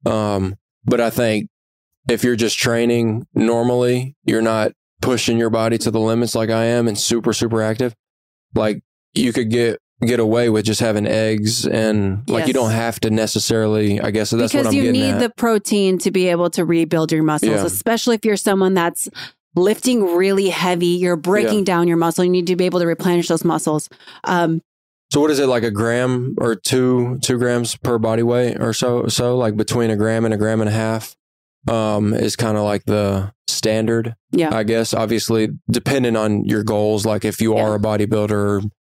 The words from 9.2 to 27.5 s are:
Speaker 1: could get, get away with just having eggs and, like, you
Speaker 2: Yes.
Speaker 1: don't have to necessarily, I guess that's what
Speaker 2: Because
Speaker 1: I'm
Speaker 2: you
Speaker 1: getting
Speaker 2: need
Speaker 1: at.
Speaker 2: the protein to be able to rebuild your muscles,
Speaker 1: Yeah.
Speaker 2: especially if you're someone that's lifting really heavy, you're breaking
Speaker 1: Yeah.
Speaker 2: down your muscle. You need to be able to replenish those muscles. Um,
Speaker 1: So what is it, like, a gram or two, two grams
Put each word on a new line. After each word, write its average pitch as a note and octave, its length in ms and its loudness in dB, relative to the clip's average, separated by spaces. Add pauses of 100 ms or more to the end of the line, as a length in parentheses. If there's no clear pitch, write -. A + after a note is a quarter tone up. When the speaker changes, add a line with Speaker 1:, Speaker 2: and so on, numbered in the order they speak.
Speaker 1:
could A#2 180 -2
get, A#2 280 0 (260)
get A#2 160 2
away A2+ 300 2
with G#2+ 140 2
just G#2+ 160 0
having G#2+ 260 0
eggs A2 600 0
and, G#2+ 600 0
like, - 180 0
you B2+ 60 0
Speaker 2:
Yes. - 20 0
Speaker 1:
don't A#2+ 180 2
have A#2 280 -2
to A2+ 100 0
necessarily, G#2+ 920 0
I A2 100 -2
guess G#2 200 -2
that's G#3+ 220 0
what C#4+ 80 0
Speaker 2:
Because - 60 0
Speaker 1:
I'm - 80 2
Speaker 2:
you C#4 80 2
Speaker 1:
getting B3+ 180 2
Speaker 2:
need - 120 0
Speaker 1:
at. - 80 0
Speaker 2:
the A#3+ 100 0
protein G3+ 680 0
to F#3+ 120 -2
be F3+ 180 0
able F3 220 0
to E3+ 140 -2
rebuild E3 480 0
your D#3 100 2
muscles, D3+ 300 0
Speaker 1:
Yeah. G2+ 120 0
Speaker 2:
especially A3 520 -2
if G#3 80 -8
you're G#3+ 120 2
someone G3 380 2
that's F3 340 -2 (460)
lifting G3+ 640 2
really G3 320 2
heavy, F3 400 0
you're F3 280 0
breaking G#3 440 0
Speaker 1:
Yeah. G3 40 0
Speaker 2:
down F3 240 2
your E3+ 100 2
muscle. E3 260 0
You F3+ 60 2
need F3+ 180 0
to F#3 80 0
be F3+ 80 0
able F3+ 160 0
to F3 60 0
replenish E3+ 420 0
those E3 160 0
muscles. D#3+ 440 0 (360)
Um, E3 360 0 (520)
Speaker 1:
So C#3+ 80 2
what D#3 100 2
is C#3+ 80 2
it, C#3 80 2
like, B2 160 2
a A#2 80 0
gram B2 680 0
or A#2 180 0
two, B2+ 680 0
two B2+ 160 0
grams A#2+ 380 -2